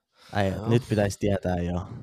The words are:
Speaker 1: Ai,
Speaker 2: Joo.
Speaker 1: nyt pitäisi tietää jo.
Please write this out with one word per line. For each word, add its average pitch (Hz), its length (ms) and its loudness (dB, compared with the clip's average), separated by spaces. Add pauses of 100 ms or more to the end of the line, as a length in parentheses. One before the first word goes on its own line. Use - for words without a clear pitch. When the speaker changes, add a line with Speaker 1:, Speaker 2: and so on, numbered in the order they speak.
(320)
Speaker 1:
Ai, 98 180 2
Speaker 2:
Joo. 95 180 -4
Speaker 1:
nyt 117 200 4
pitäisi 104 300 2
tietää 98 420 0
jo. 87 280 -4 (140)